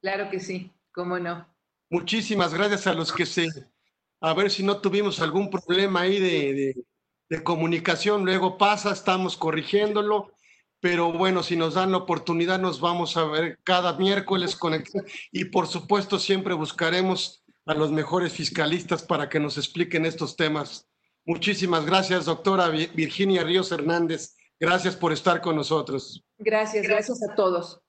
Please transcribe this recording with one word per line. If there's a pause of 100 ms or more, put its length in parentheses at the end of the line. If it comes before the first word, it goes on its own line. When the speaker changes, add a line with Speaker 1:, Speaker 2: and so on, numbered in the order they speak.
Speaker 1:
Claro
que
sí, (200)
cómo
no. (420)
Speaker 2:
Muchísimas
gracias
a
los
que
se, (720)
a
ver
si
no
tuvimos
algún
problema
ahí
de,
de, (420)
de
comunicación,
luego
pasa,
estamos
corrigiéndolo, (480)
pero
bueno,
si
nos
dan
la
oportunidad
nos
vamos
a
ver
cada
miércoles
conectados (200)
y
por
supuesto
siempre
buscaremos (220)
a
los
mejores
fiscalistas
para
que
nos
expliquen
estos
temas. (380)
Muchísimas
gracias,
doctora
Vi-,
Virginia
Ríos
Hernández. (240)
Gracias
por
estar
con
nosotros. (120)
Speaker 1:
Gracias,
gracias
a
todos.